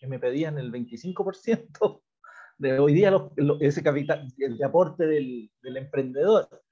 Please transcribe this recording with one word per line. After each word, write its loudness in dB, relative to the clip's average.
y -14
me -8
pedían -2
el -8
veinticinco -8
por -6
ciento -4
de 0
hoy 6
día 6
los, 2
lo-, 0
ese 0
capital, -2
el -4
de -4
aporte 2
del, -2
del -12
emprendedor". 0